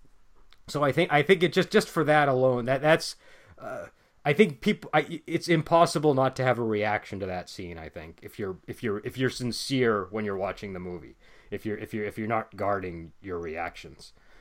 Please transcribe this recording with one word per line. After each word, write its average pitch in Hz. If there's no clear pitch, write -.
so 147
I 139
think, 156
I 147
think 180
it 170
just, 180
just 208
for 160
that 147
alone, 127
that, 131
that's, 156
uh, -
I 147
think 160
people, -
I, 156
it's 160
impossible 160
not 131
to 131
have 123
a 120
reaction 104
to 98
that 90
scene. 87
I 80
think 82
if -
you're, 95
if -
you're, 104
if 123
you're 127
sincere 117
when 107
you're 98
watching 95
the 90
movie, 90
if 104
you're, 107
if -
you're, 104
if 101
you're 107
not 110
guarding 95
your 92
reactions, 82